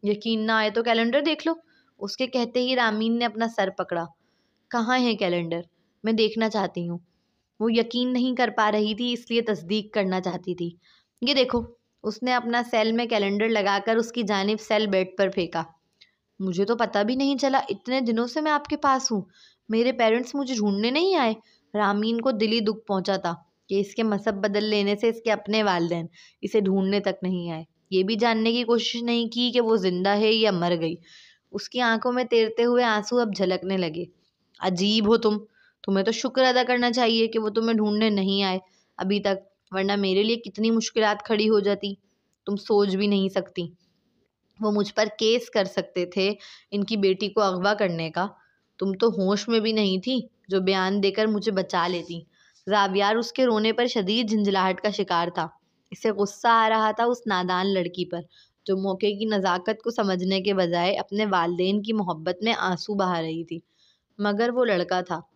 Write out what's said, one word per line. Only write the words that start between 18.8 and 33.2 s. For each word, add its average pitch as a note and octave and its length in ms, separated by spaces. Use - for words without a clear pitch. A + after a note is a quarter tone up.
हूँ। G3+ 140
मेरे A#3 200
पेरेंट्स A#3+ 440
मुझे C4 200
ढूंढने G#3 360
नहीं F4+ 240
आए?" A#3 200
रामीन G#3 440
को B3+ 120
दिली A3 300
दुख G#3+ 260
पहुंचा F#3+ 300
था F3 160
कि G3 100
इसके G3+ 240
मजहब G#3 380
बदल G#3 220
लेने G#3 320
से A3+ 140
इसके A3+ 200
अपने G#3+ 340
वालिदैन E3+ 460
इसे G#3 180
ढूंढने G3 380
तक G3+ 240
नहीं F3+ 280
आए। D#3+ 140
ये F#3 120
भी G#3 120
जानने A3+ 360
की A#3+ 120
कोशिश A#3 400
नहीं A#3 260
की A#3+ 220
कि B3 80
वो A3 180
जिंदा F#3 360
है G#3+ 180
या A3 200
मर F3 240
गई। E3 220
उसकी - 280
आंखों A#3 320
में B3 140
तैरते A3+ 380
हुए A#3+ 200
आंसू A3 340
अब A3+ 160